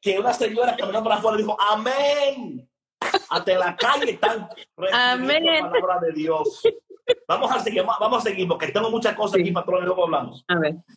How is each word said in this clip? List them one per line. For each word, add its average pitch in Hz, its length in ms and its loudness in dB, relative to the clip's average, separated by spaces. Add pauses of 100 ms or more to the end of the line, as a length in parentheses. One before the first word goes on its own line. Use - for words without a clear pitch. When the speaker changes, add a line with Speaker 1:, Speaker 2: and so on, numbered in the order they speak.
Speaker 1:
que 190 180 0
una 240 140 2
señora 233 440 0
caminando 202 320 -2
por 208 80 2
afuera 214 200 0
dijo, 214 220 0
"Amén". 247 1080 0 (600)
Hasta 170 220 0
en 185 80 2
la 175 160 0
calle 269 360 0
están 220 380 -2 (280)
recibiendo 247 560 0
Speaker 2:
Amén. 320 120 2
Speaker 1:
la 320 260 2
palabra 381 300 0
de 165 120 0
Dios. 311 480 0 (680)
Vamos - 240 2
a - 80 0
seguir, 214 280 -2
va-, 220 120 0
vamos 226 200 2
a 220 100 -2
seguir, 190 180 -2
porque 160 220 -2
tengo 220 200 0
muchas 226 260 0
cosas 202 200 -2
Speaker 2:
Sí. 190 60 4
Speaker 1:
aquí, 170 100 0
patrón, 180 320 -2
y - 20 -4
luego 180 200 2
hablamos. 139 420 -2
Speaker 2:
A 180 120 2
ver. 156 160 0 (220)